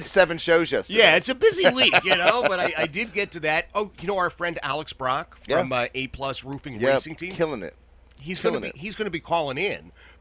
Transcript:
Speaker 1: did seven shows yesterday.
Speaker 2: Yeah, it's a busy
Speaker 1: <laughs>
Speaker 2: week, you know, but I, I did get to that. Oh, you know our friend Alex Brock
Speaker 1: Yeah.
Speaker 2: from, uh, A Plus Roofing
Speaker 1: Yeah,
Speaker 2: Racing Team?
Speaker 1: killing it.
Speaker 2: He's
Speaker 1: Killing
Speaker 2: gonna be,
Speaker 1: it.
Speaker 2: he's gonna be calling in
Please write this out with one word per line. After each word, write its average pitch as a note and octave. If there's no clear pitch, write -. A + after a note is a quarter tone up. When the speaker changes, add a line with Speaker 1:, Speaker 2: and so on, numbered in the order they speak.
Speaker 1:
did -
seven E3+
shows E3
yesterday. C#3
Speaker 2:
Yeah, F#3+
it's -
a C4
busy F#4+
Speaker 1:
<laughs> -
Speaker 2:
week, B3
you F3+
know, G#3+
but F#3
I, F3
I D#3
did G3+
get G3+
to E3+
that. D#3
Oh, G3+
you E3+
know G3
our F3
friend E3+
Alex D3
Brock C3
Speaker 1:
Yeah. C#3+
Speaker 2:
from, C3
uh, A#2+
A C3
Plus C3+
Roofing C3
Speaker 1:
Yeah, C3
Speaker 2:
Racing D#3
Team? -
Speaker 1:
killing D#3
it. D#2+
Speaker 2:
He's D#3
Speaker 1:
Killing -
Speaker 2:
gonna B2
be, F2+
Speaker 1:
it. -
Speaker 2:
he's F#3
gonna G#3
be D#3+
calling D3+
in G2+